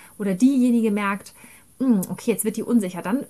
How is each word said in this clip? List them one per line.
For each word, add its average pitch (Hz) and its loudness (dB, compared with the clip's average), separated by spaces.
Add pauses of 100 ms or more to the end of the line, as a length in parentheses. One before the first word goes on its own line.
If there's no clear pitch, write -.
(200)
oder 196 -2
diejenige 240 4
merkt, 202 -4 (460)
„Hm, 240 2
okay, 190 -4
jetzt 196 -4
wird 220 -4
die 220 -6
unsicher.“ 185 0
Dann 226 -4